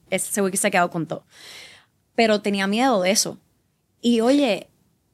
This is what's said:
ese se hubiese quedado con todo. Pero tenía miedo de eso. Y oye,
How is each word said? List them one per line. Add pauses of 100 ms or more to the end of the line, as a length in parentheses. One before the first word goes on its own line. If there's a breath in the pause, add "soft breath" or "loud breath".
(100)
ese
se
hubiese
quedado
con
todo. (920 loud breath)
Pero
tenía
miedo
de
eso. (680)
Y
oye, (480)